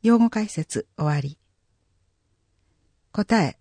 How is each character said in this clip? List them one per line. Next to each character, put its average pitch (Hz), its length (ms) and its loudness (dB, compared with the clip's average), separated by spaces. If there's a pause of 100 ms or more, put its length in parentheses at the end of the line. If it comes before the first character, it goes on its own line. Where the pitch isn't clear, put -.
用 226 160 4
語 233 100 4
解 214 200 -4
説 - 480 -8
終 151 100 -2
わ 147 140 0
り。 139 180 -10 (1700)
答 214 300 0
え。 135 180 -2